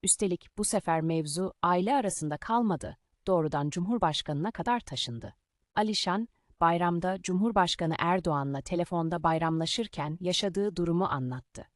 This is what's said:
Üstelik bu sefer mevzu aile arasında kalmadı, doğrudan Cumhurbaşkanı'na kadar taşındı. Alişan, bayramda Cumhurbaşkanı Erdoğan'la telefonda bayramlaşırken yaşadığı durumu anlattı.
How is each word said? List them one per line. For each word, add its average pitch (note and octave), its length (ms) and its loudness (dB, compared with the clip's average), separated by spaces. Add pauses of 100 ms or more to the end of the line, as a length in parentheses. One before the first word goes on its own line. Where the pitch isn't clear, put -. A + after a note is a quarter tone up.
Üstelik - 560 -2
bu G#3 60 -2
sefer F3 360 2
mevzu D#3+ 520 0 (100)
aile F3+ 320 2
arasında F3 420 0
kalmadı, G#3+ 600 0 (300)
doğrudan D#3 440 2
Cumhurbaşkanı'na F3 800 0
kadar A3+ 300 0
taşındı. - 540 -8 (400)
Alişan, G#3+ 540 0 (320)
bayramda F3 600 2
Cumhurbaşkanı F#3 760 2
Erdoğan'la D3 640 0
telefonda E3+ 600 -2
bayramlaşırken D#3+ 1000 -2
yaşadığı F#3 560 -2
durumu F3 280 2
anlattı. B2+ 720 -6